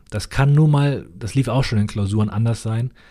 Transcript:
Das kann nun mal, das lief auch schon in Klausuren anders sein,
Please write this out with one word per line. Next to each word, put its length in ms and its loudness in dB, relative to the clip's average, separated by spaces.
Das 200 -8
kann 240 2
nun 160 6
mal, 360 0
das 180 -8
lief 140 0
auch 160 0
schon 140 -2
in 80 0
Klausuren 440 -2
anders 320 -2
sein, 300 -4